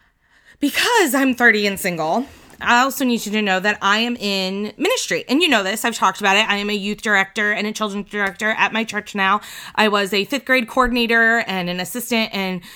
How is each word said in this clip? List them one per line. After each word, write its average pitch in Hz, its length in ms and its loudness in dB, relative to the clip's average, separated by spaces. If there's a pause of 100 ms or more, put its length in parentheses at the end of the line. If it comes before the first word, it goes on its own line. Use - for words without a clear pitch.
(600)
because 349 520 2
I'm 269 220 2
thirty 214 320 4
and 196 140 -2
single, 175 460 -2 (340)
I 240 220 2
also 269 220 -2
need 240 200 0
you 208 60 -8
to 214 100 0
know 190 200 0
that 208 200 0
I 202 180 2
am 240 180 -2
in 196 600 -4
ministry. 330 520 -2
And 269 120 2
you 359 80 4
know 226 140 4
this, 196 220 -4
I've 233 100 0
talked 185 240 0
about 196 180 2
it. 220 120 2
I 202 80 0
am 202 140 -4
a 214 40 0
youth 208 280 -4
director 208 500 0
and 208 160 -2
a 214 40 -6
children's 202 380 -6
director 208 400 -4
at 196 220 0
my 220 100 -2
church 208 320 -6
now. 202 280 2 (340)
I 214 100 4
was 202 260 0
a 202 120 0
fifth 254 200 -4
grade 254 220 2
coordinator 233 800 2
and 180 240 -2
an - 80 -4
assistant 226 560 -4
and 185 280 -4 (140)